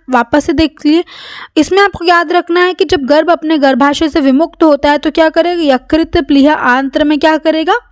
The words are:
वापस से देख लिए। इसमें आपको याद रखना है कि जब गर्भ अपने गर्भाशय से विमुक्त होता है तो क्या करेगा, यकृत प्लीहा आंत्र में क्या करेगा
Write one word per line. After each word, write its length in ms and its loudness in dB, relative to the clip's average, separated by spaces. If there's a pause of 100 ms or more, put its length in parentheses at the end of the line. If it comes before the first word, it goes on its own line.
वापस 360 0
से 80 -2
देख 320 -2
लिए। 180 2 (540)
इसमें 240 0
आपको 240 -2
याद 260 0
रखना 300 0
है 120 0
कि 120 -2
जब 200 -2
गर्भ 260 2
अपने 280 -2
गर्भाशय 500 0
से 120 -2
विमुक्त 420 0
होता 280 2
है 60 0
तो 140 -4
क्या 180 2
करेगा, 440 -2
यकृत 460 -2
प्लीहा 340 2
आंत्र 500 -2
में 160 0
क्या 200 2
करेगा 360 -2 (160)